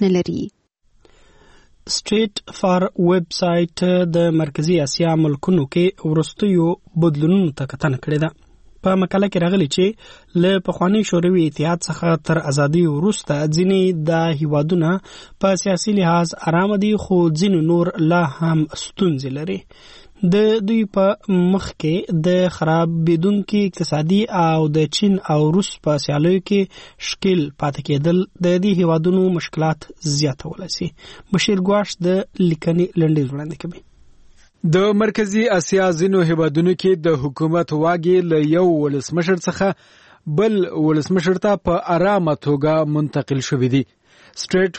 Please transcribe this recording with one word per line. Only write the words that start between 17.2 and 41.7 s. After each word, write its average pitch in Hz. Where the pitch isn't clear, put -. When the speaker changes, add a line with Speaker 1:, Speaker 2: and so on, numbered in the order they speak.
Speaker 2:
ځینې 175
نور 170
لا 175
هم 160
ستونزې 139
لري. 185
د 175
دوی 226
په 196
مخ 185
کې 165
د 180
خرابېدونکي 170
اقتصادي 170
او 160
د 151
چین 196
او 151
روس 190
په 151
سیالیو 165
کې 202
ښکیل 180
پاتې 143
کېدل 156
د 180
دې 208
هیوادونو 175
مشکلات 156
زیاتولی 151
سي. 170
بشیر 190
ګواش 202
د 175
لیکنې 170
لنډیز 156
وړاندې 147
کوي. 170
Speaker 3:
د 196
مرکزي 214
اسیا 190
ځینو 190
هیوادونو 165
کې 185
د 151
حکومت 160
واګې 170
له 160
یو 180
ولسمشر 156
څخه 190
بل 196
ولسمشر 165
ته 202
په 175